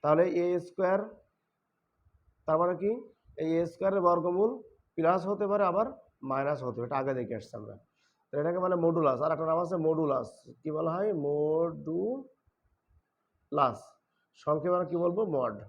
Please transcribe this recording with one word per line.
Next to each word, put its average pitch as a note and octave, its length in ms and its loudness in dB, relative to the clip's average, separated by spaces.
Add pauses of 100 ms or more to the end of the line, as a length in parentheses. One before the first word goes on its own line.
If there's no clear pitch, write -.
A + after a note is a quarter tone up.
তাহলে D#3+ 280 4
এ F3 300 0
স্কয়ার, F#3 400 -2 (1500)
তার D#3+ 120 2
মানে F3 180 2
কি? G#3+ 340 -4 (280)
এই D#3+ 200 0
এ E3+ 80 2
স্কয়ারের F#3+ 360 -2
বর্গমূল F3+ 640 2 (320)
প্লাস E3+ 320 2
হতে G3+ 200 -2
পারে, G3+ 160 2
আবার F#3+ 220 2 (360)
মাইনাস C3+ 420 -2
হতে B2 120 -4
পারে, A#2 100 -6
এটা C3+ 120 -4
আগে C3+ 160 -2
দেখে A#2+ 220 -4
আসছি G#2 220 -12
আমরা। G#2+ 180 -14
তাহলে - 680 -10
এটাকে F3 180 0
বলে F#3 160 2
মডুলাস, E3 460 4
আর D#3 100 2
একটা D#3 140 -2
নাম D#3+ 140 2
আছে F3 160 -2
মডুলাস। D#3 680 0 (200)
কি D#3 80 -6
বলা D#3+ 200 -2
হয়? G3+ 220 -2
মডুলাস। D#3 1160 -2 (2000)
সংক্ষেপে D#3 420 0
আমরা F3+ 140 -2
কি E3+ 80 -2
বলবো? F3 280 0
মড। C3 280 -2 (160)